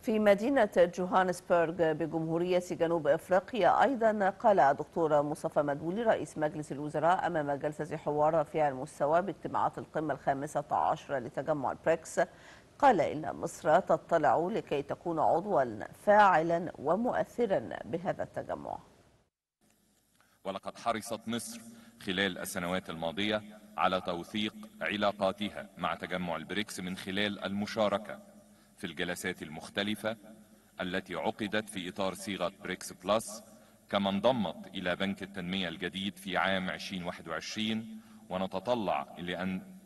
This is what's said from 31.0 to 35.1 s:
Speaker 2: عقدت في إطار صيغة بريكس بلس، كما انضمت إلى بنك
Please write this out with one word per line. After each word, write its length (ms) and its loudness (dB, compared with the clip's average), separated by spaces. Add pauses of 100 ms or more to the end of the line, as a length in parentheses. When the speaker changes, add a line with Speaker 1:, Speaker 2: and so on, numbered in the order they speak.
Speaker 2:
عقدت 540 -2
في 200 -8
إطار 240 -2
صيغة 380 -4 (120)
بريكس 300 -8
بلس، 500 -2 (460)
كما 200 2
انضمت 580 0
إلى 280 -4
بنك 280 -4